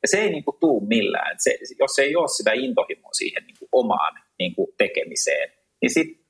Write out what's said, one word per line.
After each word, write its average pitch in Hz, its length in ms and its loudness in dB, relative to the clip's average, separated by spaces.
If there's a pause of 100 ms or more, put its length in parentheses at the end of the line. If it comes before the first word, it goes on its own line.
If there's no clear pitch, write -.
ja - 60 0
se 190 100 4
ei 214 120 2
niinku 151 300 -4
tuu 120 200 4
millään. - 520 0
Et - 100 -12
se, - 160 2 (220)
jos 139 200 2
ei 143 160 2
oo 165 120 2
sitä 110 260 -2
intohimoa - 600 -4
siihen - 320 -6
niinku - 260 -20
omaan 113 420 2 (260)
niinku - 380 -2
tekemiseen, - 720 -2 (300)
niin - 120 0
sit 160 360 0